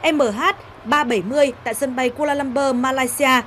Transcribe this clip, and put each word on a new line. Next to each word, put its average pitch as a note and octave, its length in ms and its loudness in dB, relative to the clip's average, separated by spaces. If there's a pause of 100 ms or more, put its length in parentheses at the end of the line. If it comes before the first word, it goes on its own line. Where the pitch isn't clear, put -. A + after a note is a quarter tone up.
(120)
M D4+ 80 0
H A#3 220 0 (420)
ba D4 200 2
bảy A#3+ 180 0
mươi C4+ 300 2 (120)
tại A#3 100 -4
sân C4 220 -4
bay B3+ 140 0
Kuala C#4+ 240 -2
Lumpur, C4+ 400 -2
Malaysia. C4 720 2